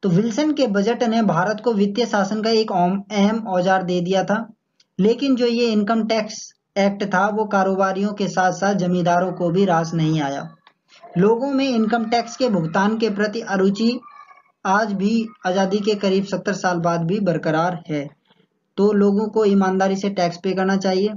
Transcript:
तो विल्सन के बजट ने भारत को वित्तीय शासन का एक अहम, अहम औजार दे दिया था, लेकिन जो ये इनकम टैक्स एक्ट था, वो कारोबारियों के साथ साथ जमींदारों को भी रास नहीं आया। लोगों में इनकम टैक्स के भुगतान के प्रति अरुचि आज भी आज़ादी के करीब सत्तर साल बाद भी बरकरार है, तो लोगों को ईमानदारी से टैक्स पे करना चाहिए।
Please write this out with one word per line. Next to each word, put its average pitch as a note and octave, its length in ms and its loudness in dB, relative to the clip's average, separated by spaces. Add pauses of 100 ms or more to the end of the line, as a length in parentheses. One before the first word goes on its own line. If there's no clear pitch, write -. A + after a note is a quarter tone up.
तो G#3 60 0
विल्सन A3+ 440 0
के C#4 140 0
बजट G#3+ 360 0
ने A3+ 200 0
भारत G3 420 0
को A#3+ 80 2
वित्तीय G#3 340 0
शासन G#3+ 360 -2
का A3+ 80 0
एक A3 220 0
अहम, F#3 380 0
अहम G#3+ 280 2 (100)
औजार F#3 340 2
दे F3+ 180 -2
दिया F#3 240 0
था, G#3+ 280 -4 (480)
लेकिन A#3 360 2
जो A#3+ 100 0
ये A#3+ 240 0
इनकम G#3+ 360 0
टैक्स A3 480 -4 (240)
एक्ट G3+ 260 0
था, F#3+ 240 0
वो G#3+ 160 -2
कारोबारियों F#3+ 680 0
के G3+ 160 -4
साथ F#3 240 0
साथ G3 220 0
जमींदारों F3 580 0
को E3+ 180 -2
भी F#3+ 140 2
रास E3 300 0
नहीं D#3 260 2
आया। C#3 360 -6 (600)
लोगों A#3 340 2
में C4+ 160 0
इनकम A3+ 360 0
टैक्स A3+ 320 -2
के B3+ 120 0
भुगतान G3 500 0
के A3 120 0
प्रति G#3 300 -4
अरुचि G3+ 600 0 (680)
आज G3+ 260 0
भी G#3+ 360 0 (180)
आज़ादी F#3+ 320 0
के G#3 160 0
करीब G3 300 0
सत्तर F#3+ 280 -4
साल F3+ 260 -2
बाद E3+ 240 0
भी F#3 180 -2
बरकरार E3 680 -2
है, D3 200 -6 (680)
तो G3+ 160 4
लोगों G3+ 360 2
को A3 160 0
ईमानदारी G3 520 2
से G3 140 -4
टैक्स F3 260 -2
पे F#3+ 160 -4
करना F#3+ 240 0
चाहिए। G3 400 0